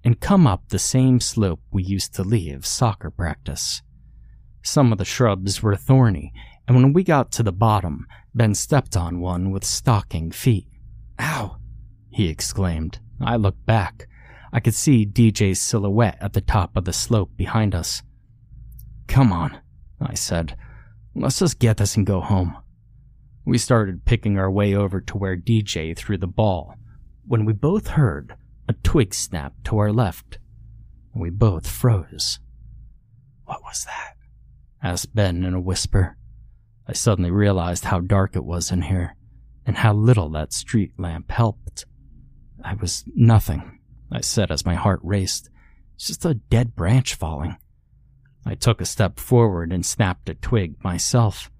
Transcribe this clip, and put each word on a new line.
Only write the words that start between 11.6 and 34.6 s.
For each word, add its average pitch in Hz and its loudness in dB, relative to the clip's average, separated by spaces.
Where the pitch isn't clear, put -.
he 98 0
exclaimed. 80 -4
I 120 0
looked 104 0
back. 110 0
I - 0
could 110 2
see 120 4
D 110 4
J's 98 2
silhouette 104 2
at 101 -6
the - 2
top - 0
of 92 0
the 90 -4
slope - 0
behind 101 0
us. - -6
"Come 131 6
on," 85 -4
I - -6
said. 85 -4
"Let's 135 -2
just - 0
get 113 2
this 101 0
and 101 2
go 98 0
home." 90 0
We 123 0
started 107 0
picking 107 2
our 95 0
way 101 2
over 98 0
to - -10
where 95 -2
D 107 0
J 82 -6
threw 101 -4
the 90 -4
ball, 90 -2
when 110 0
we 110 0
both 160 0
heard 87 0
a 113 -2
twig - 2
snap 71 -8
to 110 -2
our 104 2
left. 107 -4
We 87 -6
both 98 0
froze. - -2
"What - -14
was - -10
that?" - -14